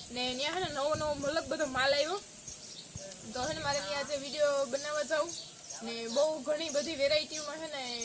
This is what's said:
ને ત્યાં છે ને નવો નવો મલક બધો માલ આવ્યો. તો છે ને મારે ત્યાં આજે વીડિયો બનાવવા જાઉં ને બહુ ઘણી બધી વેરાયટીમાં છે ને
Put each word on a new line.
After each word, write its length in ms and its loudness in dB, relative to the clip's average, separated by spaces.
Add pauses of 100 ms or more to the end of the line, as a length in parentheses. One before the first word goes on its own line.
(100)
ને 240 0
ત્યાં 200 0
છે 60 0
ને 140 0
નવો 200 2
નવો 200 2
મલક 300 0
બધો 220 0
માલ 280 4
આવ્યો. 260 2 (1120)
તો 120 -2
છે 80 -2
ને 60 -4
મારે 200 0
ત્યાં 240 -2
આજે 120 -2
વીડિયો 500 2
બનાવવા 360 0
જાઉં 280 2 (520)
ને 260 -4
બહુ 340 4
ઘણી 260 0
બધી 260 0
વેરાયટીમાં 600 2
છે 100 -6
ને 180 -4 (200)